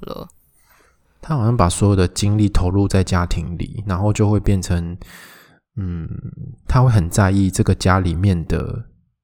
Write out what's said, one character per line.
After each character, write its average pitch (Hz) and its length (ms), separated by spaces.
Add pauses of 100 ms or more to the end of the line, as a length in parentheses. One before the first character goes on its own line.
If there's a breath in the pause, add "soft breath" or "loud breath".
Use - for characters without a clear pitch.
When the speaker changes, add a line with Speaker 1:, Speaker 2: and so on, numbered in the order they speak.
Speaker 1:
了。 - 260 (920 soft breath)
Speaker 2:
他 156 160
好 113 60
像 120 120
把 90 140
所 - 180
有 101 80
的 90 100
精 104 320
力 104 120
投 90 200
入 98 160
在 95 160
家 90 240
庭 85 320
里， - 300
然 92 100
后 104 140
就 104 180
会 107 120
变 98 200
成， 87 360 (800 loud breath)
嗯， 87 280 (640)
他 127 140
会 127 100
很 90 180
在 95 220
意 98 180
这 104 140
个 98 100
家 92 280
里 87 120
面 85 320
的 82 420 (360)